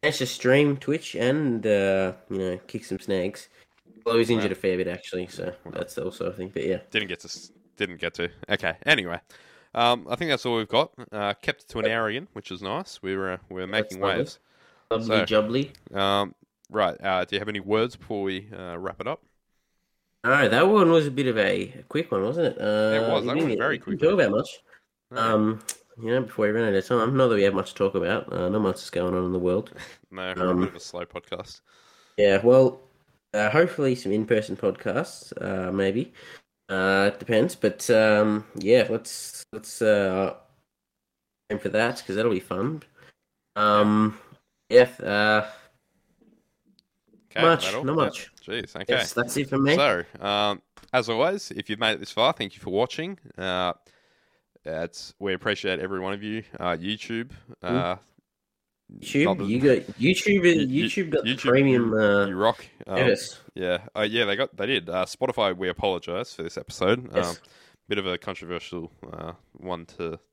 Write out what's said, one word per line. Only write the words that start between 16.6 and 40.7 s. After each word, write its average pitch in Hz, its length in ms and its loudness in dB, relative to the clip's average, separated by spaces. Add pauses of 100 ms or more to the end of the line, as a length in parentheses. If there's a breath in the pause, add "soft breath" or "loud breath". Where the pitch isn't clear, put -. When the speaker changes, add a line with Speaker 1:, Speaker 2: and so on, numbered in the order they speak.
Speaker 2:
right, 98 320 0
uh, 92 240 0
do 101 100 -6
you 95 40 0
have 104 100 -6
any 104 120 -6
words 110 340 0
before 104 280 -6
we, 98 280 -6
uh, 92 260 -12
wrap 92 240 -10
it 98 60 -6
up? 147 160 -8 (1000)
Speaker 1:
No, 131 260 6
that 131 180 6
one 196 240 6
was 160 160 6
a 143 40 -4
bit 131 160 -2
of 113 100 0
a, 98 420 2
a - 100 -18
quick 160 220 -4
one, 98 120 0
wasn't 151 320 0
it? - 60 -8
Uh, 107 320 2 (120)
Speaker 2:
It 113 40 0
was. 110 120 2
Speaker 1:
we 113 60 -4
Speaker 2:
That 123 60 -2
Speaker 1:
didn't 143 40 0
Speaker 2:
went 160 120 0
Speaker 1:
get, 110 100 -2
Speaker 2:
very 135 140 0
Speaker 1:
we 127 40 -4
didn't - 80 -12
Speaker 2:
quickly. 160 220 0
Speaker 1:
talk 185 60 4
about 143 180 4
much. 110 280 -4 (520 soft breath)
Speaker 2:
No. 120 100 -4
Speaker 1:
Um, 110 380 2 (420)
you 113 100 -6
know, 131 100 2
before 110 260 -2
we 104 40 2
run 113 160 2
out 104 60 2
of 95 120 0
time, 123 320 2
not 131 120 6
that 113 60 4
we 101 80 4
have 98 100 4
much 95 160 -2
to - 60 -16
talk 98 200 2
about. 90 360 -2
Uh, 90 180 -2
not 104 120 0
much 95 160 0
is - 120 -14
going 90 260 -2
on 92 100 0
in 90 60 -2
the 92 80 0
world. 90 320 0 (220 loud breath)
Speaker 2:
<laughs> - 180 -20
No, 92 240 -8
we're 92 100 -2
a 92 40 2
Speaker 1:
Um, 90 100 2
Speaker 2:
bit 92 100 0
of 90 60 -18
a 82 40 -16
slow 87 260 -10
podcast. - 560 -12 (560 soft breath)
Speaker 1:
Yeah, 101 260 6
well, 127 380 6 (520)
uh, 107 160 2
hopefully 151 460 2
some 98 160 -6
in-person 107 460 0
podcasts, - 760 -4 (100)
uh, 92 300 -4
maybe. 98 420 -2 (560 loud breath)
Uh, 98 440 2
it - 60 -14
depends, 117 360 0
but, - 340 -2
um, 107 560 4 (100)
yeah, 107 340 4
let's, - 540 -8 (100)
let's, - 280 -10
uh, 98 540 2 (1120)